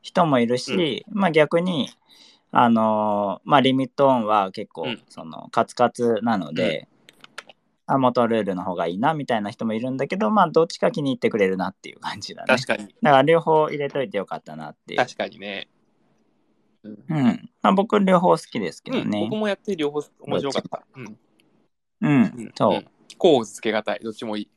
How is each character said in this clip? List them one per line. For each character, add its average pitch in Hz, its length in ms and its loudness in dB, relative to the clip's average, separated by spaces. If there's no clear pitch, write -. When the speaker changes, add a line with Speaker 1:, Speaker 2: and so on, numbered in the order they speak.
Speaker 1:
人 - 240 0
も 139 140 2
い 117 80 2
る 123 100 0
し、 135 540 -2
Speaker 2:
う - 40 -10
ん。 202 40 -2
Speaker 1:
ま 190 80 4
あ、 165 40 2
逆 156 280 4
に、 170 300 -2
あ 123 180 4
の 107 760 0
ー、 104 40 -12
ま 147 80 6
あ、 131 40 6
リ 131 120 2
ミ 131 140 0
ッ - 60 -16
ト 139 140 2
オ 135 60 4
ン 117 120 0
は 101 260 2
結 104 200 -12
構、 - 120 -10
Speaker 2:
う - 40 -6
ん。 113 220 -8
Speaker 1:
そ 80 160 -16
の、 - 260 -16
カ - 140 0
ツ - 100 -20
カ 120 140 2
ツ 117 340 -2
な 117 140 0
の 78 160 -8
で、 85 340 -4
Speaker 2:
う - 40 -2
ん。 143 40 2
Speaker 1:
あ、 - 20 2
元 123 280 2
ル 113 140 0
ー 104 40 0
ル 95 120 -2
の 87 80 -6
方 92 120 -6
が 85 120 -2
い 85 60 -4
い 90 60 -6
な 147 140 2
み 147 120 -6
た 127 100 -2
い 107 60 -2
な 101 100 -6
人 - 140 -8
も 110 80 -2
い 110 80 -2
る 127 100 -6
ん 135 60 -6
だ 135 100 -4
け 190 80 -6
ど、 214 160 -2
ま 208 120 4
あ、 170 60 2
ど 160 140 4
っ 170 40 0
ち - 100 -12
か 180 140 0
気 160 100 -6
に 139 100 -2
入 123 60 -4
っ - 20 -16
て 117 100 0
く 113 80 -4
れ 98 120 4
る 95 80 -2
な 92 120 -4
っ - 60 -14
て - 140 -20
い - 40 -20
う - 60 -20
感 - 220 -12
じ - 140 -14
だ - 80 -14
ね。 - 40 -8
Speaker 2:
確 131 180 2
か 117 120 -2
に。 104 240 -14
Speaker 1:
だ 151 100 4
か 139 60 8
ら 135 60 6
両 160 180 4
方 156 260 2
入 147 100 -6
れ 143 120 -4
と 139 120 -4
い 117 80 -4
て 101 80 -6
よ 95 80 -4
か - 120 -10
っ - 60 -14
た 78 120 -16
な 78 140 -12
っ - 60 -20
て - 60 -10
い - 20 -4
う。 - 40 -2
Speaker 2:
確 - 180 -2
か 104 100 -4
に - 100 -16
ね。 98 300 -12
う 107 60 -18
ん。 104 80 -18
Speaker 1:
う 160 40 -4
ん。 131 360 0
ま 214 100 4
あ、 - 20 4
僕 208 260 2
両 185 220 4
方 175 80 2
好 165 80 4
き - 240 -8
で 87 100 -4
す - 100 -20
け - 100 -14
ど 262 120 -4
ね。 110 200 -4
Speaker 2:
う - 20 -4
ん。 - 40 -8
僕 214 80 -6
も 214 120 -4
や 196 60 -2
っ - 20 -20
て 202 180 -8
両 147 160 -4
方 147 100 -6
面 - 180 -4
白 135 140 -4
か - 60 -2
っ - 40 -8
た。 - 60 -14
Speaker 1:
ど 135 60 -16
っ 120 40 -14
ち - 40 -16
も。 214 80 -18
Speaker 2:
う - 60 0
ん。 - 20 2
Speaker 1:
う 147 40 6
ん。 131 80 6
Speaker 2:
う 104 40 6
ん。 - 120 -14
Speaker 1:
そ 117 140 2
う。 90 60 4
Speaker 2:
う - 20 -2
ん。 - 100 -8
甲 160 180 6
乙 113 160 -2
つ - 80 -18
け 110 140 -2
が 107 100 -2
た 101 140 -4
い。 - 40 -12
ど 110 100 -8
っ - 20 -12
ち - 100 -12
も 107 140 -6
い 104 60 -6
い。 - 140 -14